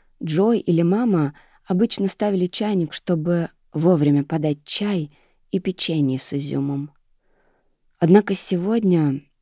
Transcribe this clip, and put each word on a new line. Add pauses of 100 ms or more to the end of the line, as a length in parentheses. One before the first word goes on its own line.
(220)
Джой
или
мама (320)
обычно
ставили
чайник,
чтобы (240)
вовремя
подать
чай (320)
и
печенье
с
изюмом. (1080)
Однако
сегодня, (200)